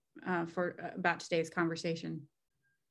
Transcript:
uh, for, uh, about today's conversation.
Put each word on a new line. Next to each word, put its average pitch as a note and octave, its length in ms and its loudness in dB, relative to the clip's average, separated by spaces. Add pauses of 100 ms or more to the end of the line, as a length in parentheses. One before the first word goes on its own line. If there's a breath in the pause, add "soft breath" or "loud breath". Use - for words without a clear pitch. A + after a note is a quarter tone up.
(240)
uh, F3 220 2
for, F3 340 -2
uh, E3+ 160 -6
about F3 240 4
today's E3 300 2
conversation. E3 800 0 (640)